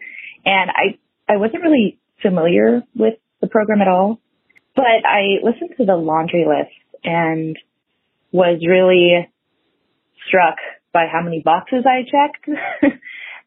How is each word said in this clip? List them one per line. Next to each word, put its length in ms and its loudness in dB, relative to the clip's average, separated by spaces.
and 260 0
I, 280 -2
I 60 2
wasn't 240 -4
really 360 2
familiar 640 2
with 200 0
the 60 -4
program 340 0
at 80 2
all, 320 0
but 80 2
I 580 2
listened 360 -4
to 60 2
the 120 2
laundry 500 0
list 300 -2
and 540 -4
was 360 2
really 640 4
struck 280 2
by 180 2
how 120 -4
many 180 -8
boxes 460 -2
I 160 0
checked 440 -2
<laughs> 480 -2